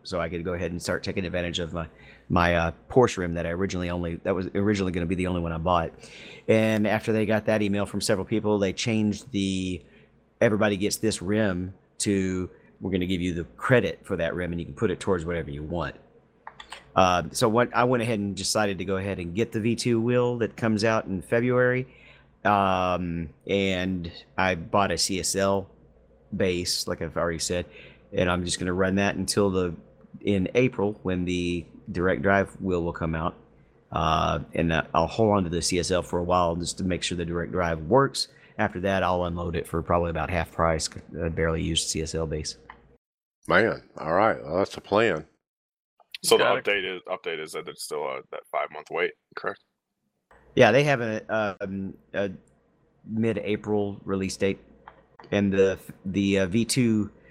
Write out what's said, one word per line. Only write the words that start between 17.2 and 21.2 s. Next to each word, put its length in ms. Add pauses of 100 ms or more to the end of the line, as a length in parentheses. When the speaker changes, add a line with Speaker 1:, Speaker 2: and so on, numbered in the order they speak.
Speaker 1:
so 180
what, 240
I 100
went 200
ahead 160
and 160
decided 420
to 80
go 120
ahead 220
and 160
get 160
the 80
V 160
two 240
wheel 380
that 180
comes 300
out 200
in 160